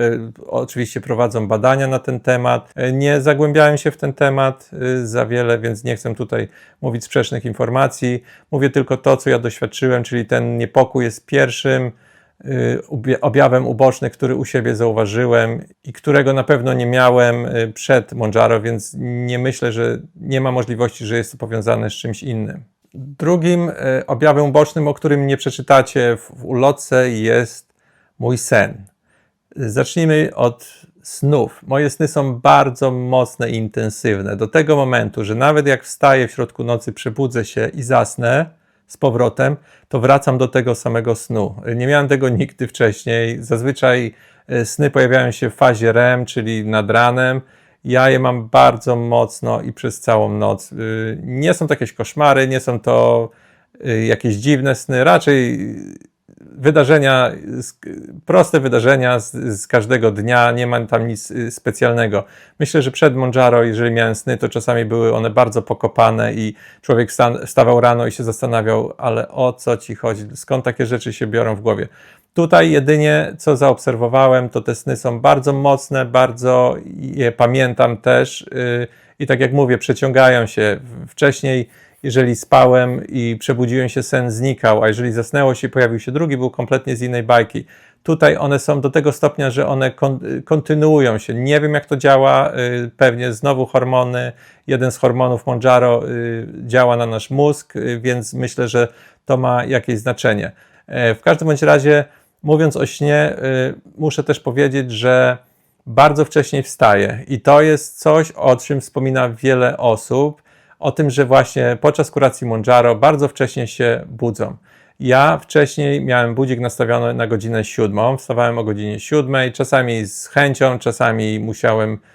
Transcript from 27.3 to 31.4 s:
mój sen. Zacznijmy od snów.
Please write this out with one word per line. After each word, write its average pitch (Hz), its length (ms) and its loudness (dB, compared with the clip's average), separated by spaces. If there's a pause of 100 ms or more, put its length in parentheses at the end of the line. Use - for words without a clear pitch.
mój 123 180 -2
sen. 101 480 0 (720)
Zacznijmy 147 800 0
od - 500 -4 (160)
snów. 139 640 -2